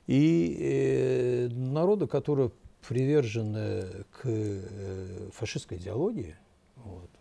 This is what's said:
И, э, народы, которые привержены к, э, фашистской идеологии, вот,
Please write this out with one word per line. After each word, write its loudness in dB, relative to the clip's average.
И, 6
э, 2
народы, 0
которые 2
привержены 0
к, -12
э, -4
фашистской -8
идеологии, -4
вот, -16